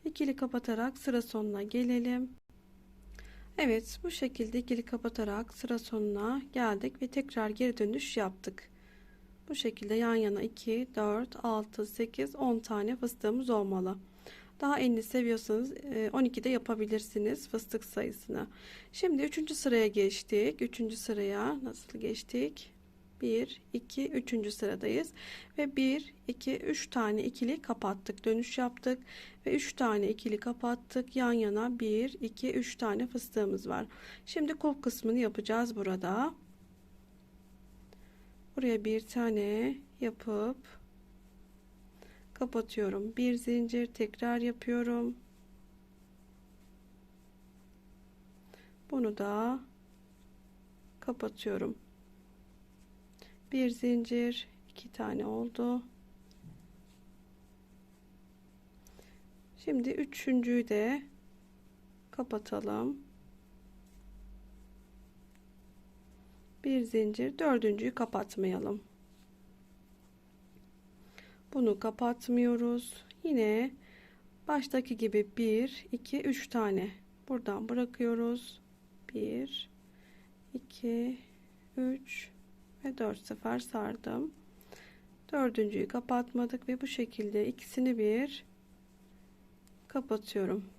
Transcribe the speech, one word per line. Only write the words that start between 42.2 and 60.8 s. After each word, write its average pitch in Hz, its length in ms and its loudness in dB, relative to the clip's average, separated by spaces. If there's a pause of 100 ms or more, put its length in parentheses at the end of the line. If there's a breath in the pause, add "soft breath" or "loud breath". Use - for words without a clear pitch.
kapatıyorum. 220 840 -2
Bir 247 180 4
zincir 240 520 2
tekrar 240 520 -2
yapıyorum. 240 800 0 (3750 loud breath)
Bunu 233 280 2
da 220 420 0 (1400)
kapatıyorum. 220 800 -4 (1800 loud breath)
Bir 254 160 4
zincir, 240 800 2 (200)
iki - 240 -18
tane 214 340 -2
oldu. 240 560 -2 (3750 loud breath)
Şimdi 262 340 0
üçüncüyü 240 760 2
de 233 340 2 (1080)